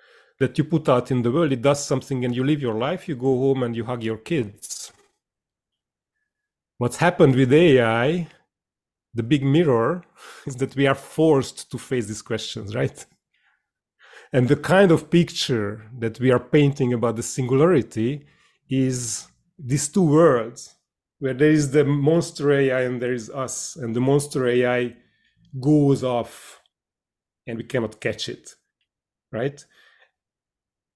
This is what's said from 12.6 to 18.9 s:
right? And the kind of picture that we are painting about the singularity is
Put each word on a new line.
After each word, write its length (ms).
right? 280
And 140
the 80
kind 360
of 180
picture 800
that 200
we 120
are 80
painting 540
about 220
the 80
singularity 1040
is 580